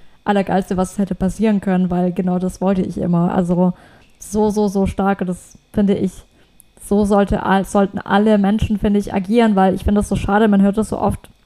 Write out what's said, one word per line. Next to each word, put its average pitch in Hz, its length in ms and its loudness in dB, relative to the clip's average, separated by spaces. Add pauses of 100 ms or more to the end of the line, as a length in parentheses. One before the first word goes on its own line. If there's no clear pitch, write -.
(240)
Allergeilste, 190 520 0
was 185 220 -4
hätte 190 160 -2
passieren 202 460 0
können, 185 300 0
weil 180 220 0
genau 180 280 -2
das 185 200 -6
wollte 185 220 0
ich - 160 -6
immer. 175 340 0
Also 180 420 0 (440)
so, 214 320 -2
so, 208 160 0
so 196 200 0
stark 196 340 -2
und 180 80 -4
das - 280 -10 (160)
finde 202 220 2
ich, 185 180 -4 (720)
so 208 200 0
sollte 202 400 2
all-, 196 200 2
sollten 196 360 0
alle 208 380 2
Menschen, 202 400 0
finde 202 200 0
ich, 202 160 -6
agieren, 208 400 2
weil 190 200 4
ich 196 100 -8
finde 208 160 2
das 196 80 -4
so 196 80 -2
schade, 208 320 2
man 202 140 4
hört 196 160 2
das 214 100 -2
so - 100 -6
oft - 320 -4 (160)